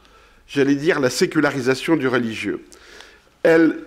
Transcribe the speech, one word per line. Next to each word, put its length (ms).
j'allais 260
dire, 240
la 100
sécularisation 840
du 140
religieux. 560
Elles 320